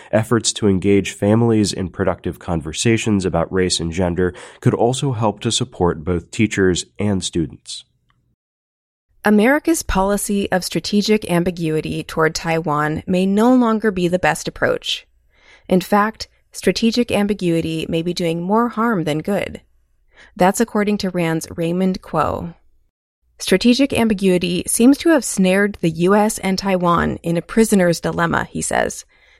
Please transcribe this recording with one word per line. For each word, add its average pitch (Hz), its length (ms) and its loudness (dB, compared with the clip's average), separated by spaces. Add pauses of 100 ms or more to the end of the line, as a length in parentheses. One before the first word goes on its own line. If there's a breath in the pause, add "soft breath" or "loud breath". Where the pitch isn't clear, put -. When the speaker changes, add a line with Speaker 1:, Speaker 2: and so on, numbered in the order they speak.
(120)
Speaker 1:
efforts 110 420 0
to - 140 0
engage 98 440 2
families 110 640 2
in 92 160 -6
productive 90 500 -4
conversations 95 840 -2
about 82 300 -2
race 92 260 0
and 85 120 -4
gender 90 420 0 (280 loud breath)
could 117 120 2
also 131 380 0
help 110 300 -2
to 117 100 -2
support 85 520 -2
both 85 280 -4
teachers 95 540 0 (120)
and 98 260 -2
students. - 600 -8 (1400)
Speaker 2:
America's 254 600 2
policy 196 680 -2
of 180 120 0
strategic 208 680 0
ambiguity 160 720 -2
toward 160 300 0
Taiwan 156 720 -2
may 185 220 0
no 208 260 4
longer 226 380 2
be 180 160 -2
the 180 100 0
best 160 300 -2
approach. - 580 -4 (640 soft breath)
In 185 100 4
fact, 208 480 -2 (240)
strategic 226 600 0
ambiguity 170 760 -2
may 165 140 -2
be 175 140 -4
doing 170 260 -4
more 214 280 0
harm 220 340 -2
than 151 160 -2
good. - 420 -6 (720 soft breath)
That's 185 240 2
according 208 400 0
to 190 120 -4
rand's 165 440 -2
Raymond 180 460 -2
Kuo. - 540 -4 (840)
Strategic 240 560 2
ambiguity 185 720 0
seems 254 340 4
to 339 100 0
have 302 140 4
snared 196 580 2
the 165 100 2
U 175 240 2
S 214 240 2
and 190 180 -2
Taiwan 170 600 0
in 170 200 -2
a 165 60 -4
prisoner's 175 560 2
dilemma, 165 460 -2
he - 160 -10
says. - 440 -2 (340 soft breath)